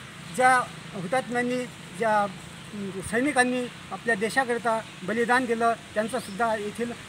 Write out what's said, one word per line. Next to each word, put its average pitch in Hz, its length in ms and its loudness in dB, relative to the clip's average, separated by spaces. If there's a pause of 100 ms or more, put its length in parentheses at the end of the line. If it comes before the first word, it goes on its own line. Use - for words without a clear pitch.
(360)
ज्या 254 260 8 (320)
हुतात्म्यांनी, 247 680 0 (340)
ज्या, 214 240 4
अं, 196 680 -8 (200)
सैनिकांनी 247 560 2 (260)
आपल्या 220 220 0
देशाकरिता 226 680 2 (240)
बलिदान 233 400 4
दिलं, 233 280 2 (220)
त्यांचासुद्धा 220 640 0
येथील 220 360 -4 (160)